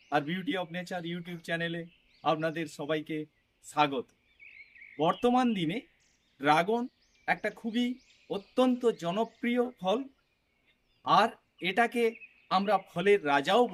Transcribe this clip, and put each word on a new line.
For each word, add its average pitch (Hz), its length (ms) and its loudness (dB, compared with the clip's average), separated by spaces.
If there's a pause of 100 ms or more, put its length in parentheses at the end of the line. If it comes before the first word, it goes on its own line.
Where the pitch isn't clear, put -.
(140)
আর 151 140 2
Beauty 175 340 -4
of 175 140 -6
Nature 180 360 -8
YouTube 175 360 -10
চ্যানেলে 170 340 -4 (500)
আপনাদের 160 340 -2 (120)
সবাইকে 156 400 -4 (520)
স্বাগত। 143 380 0 (960)
বর্তমান 247 440 2 (100)
দিনে 170 200 -2 (640)
ড্রাগন 170 420 2 (500)
একটা 180 160 -6 (120)
খুবই 233 260 -2 (420)
অত্যন্ত 247 520 0 (220)
জনপ্রিয় 226 600 -2 (160)
ফল, 196 200 0 (1200)
আর 220 100 4 (400)
এটাকে 233 340 2 (540)
আমরা 196 180 2 (140)
ফলের 196 300 4 (120)
রাজাও 156 320 4 (100)